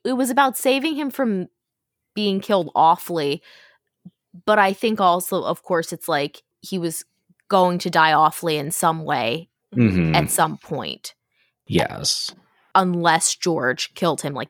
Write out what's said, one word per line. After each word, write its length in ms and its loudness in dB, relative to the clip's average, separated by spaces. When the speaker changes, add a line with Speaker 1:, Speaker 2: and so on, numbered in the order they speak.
Speaker 1:
it 100 -2
was 160 0
about 260 2
saving 400 0
him 140 -6
from 380 -2
being 260 -2
killed 340 0
awfully, 680 2
but 120 4
I 140 4
think 280 -2
also, 420 2
of 200 -4
course, 300 -2
it's 160 -10
like 340 -4
he 180 -8
was 260 -6
going 300 2
to 120 -4
die 220 6
awfully 440 2
in 140 -4
some 340 -2
way 440 -2
Speaker 2:
Mm-hmm. 380 2
Speaker 1:
at 160 0
some 260 0
point. 580 -10
Speaker 2:
Yes. 680 -4
Speaker 1:
Unless 600 2
George 580 -2
killed 280 -2
him. 100 -6
Like, 180 -8